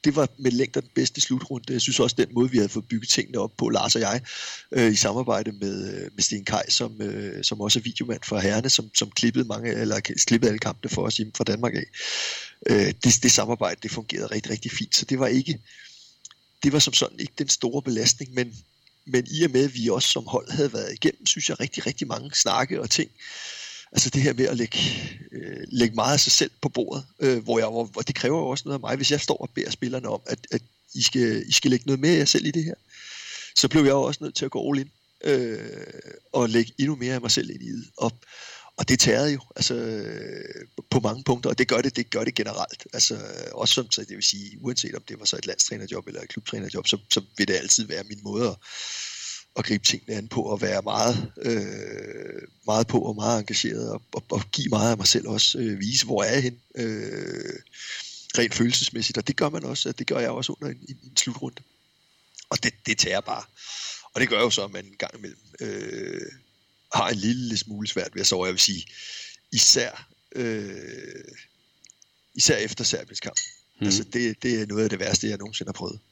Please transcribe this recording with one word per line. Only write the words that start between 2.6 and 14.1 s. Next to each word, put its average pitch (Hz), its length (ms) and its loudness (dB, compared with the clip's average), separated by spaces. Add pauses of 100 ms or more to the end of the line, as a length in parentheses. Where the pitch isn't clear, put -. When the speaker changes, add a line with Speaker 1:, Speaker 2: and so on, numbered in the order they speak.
Speaker 1:
fået - 200 -6
bygget 113 200 -4
tingene 123 300 0
op 104 180 -2
på, 117 120 2
Lars 110 260 2
og 117 60 2
jeg, 110 220 0 (500)
øh, 117 200 6
i 104 40 4
samarbejde 110 560 2
med, 98 420 -4
øh, 95 200 -8
med 98 80 0
Sten 101 220 -2
Kaj, 104 260 0
som, 113 320 0
øh, 101 420 -6
som 107 160 0
også 107 180 4
er 110 40 -2
videomand 117 420 -4
for 107 140 0
herrerne, 107 320 2
som, 110 240 2
som 104 160 0
klippede 123 340 2
mange, 113 300 -4
eller 107 260 0
k-, - 260 0
klippede 117 240 6
alle 107 80 0
kampene - 320 -4
for - 160 -2
os 110 100 -2
hjemme 107 200 -4
fra 117 80 0
Danmark 110 300 0
af. - 100 -2 (840)
Øh, 104 200 6 (180)
det, 123 180 8
det 123 100 8
samarbejde, 107 500 2
det 110 80 -6
fungerede 107 360 -6